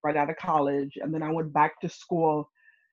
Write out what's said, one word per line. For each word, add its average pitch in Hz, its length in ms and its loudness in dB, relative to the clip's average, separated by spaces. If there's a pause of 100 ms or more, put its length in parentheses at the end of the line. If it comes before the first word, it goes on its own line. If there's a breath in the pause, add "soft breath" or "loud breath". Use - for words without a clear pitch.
right 151 120 0
out 147 140 2
of 160 60 -4
college. 143 640 0
And 156 100 -4
then 160 120 -4
I 156 80 -4
went 160 200 -2
back 151 280 2
to 175 100 -6
school 160 600 0 (420 soft breath)